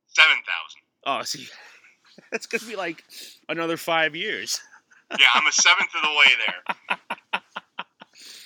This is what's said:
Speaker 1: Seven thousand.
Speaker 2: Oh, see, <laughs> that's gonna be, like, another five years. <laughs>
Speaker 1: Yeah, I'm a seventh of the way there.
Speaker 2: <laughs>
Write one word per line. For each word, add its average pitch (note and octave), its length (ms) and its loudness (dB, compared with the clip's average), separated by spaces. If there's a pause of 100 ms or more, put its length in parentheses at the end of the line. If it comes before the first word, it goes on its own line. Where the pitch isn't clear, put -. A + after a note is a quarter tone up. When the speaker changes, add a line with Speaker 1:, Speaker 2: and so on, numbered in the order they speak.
Speaker 1:
Seven D#3 300 6
thousand. E2 440 -8 (240)
Speaker 2:
Oh, B2+ 200 -2
see, - 240 -10 (420)
<laughs> - 400 -20
that's - 160 -8
gonna A3 220 -8
be, A3 80 -12
like, E3+ 260 -8 (460)
another E3 280 -4
five D#3+ 400 0
years. E3 480 -6
<laughs> - 60 -20 (480)
Speaker 1:
Yeah, C3+ 160 6
I'm C3+ 100 4
a D3+ 60 4
seventh F3 420 2
of E3+ 100 -4
the D#3 140 -2
way C#3+ 100 6 (200)
there. - 960 -8
Speaker 2:
<laughs> - 0 - (1040)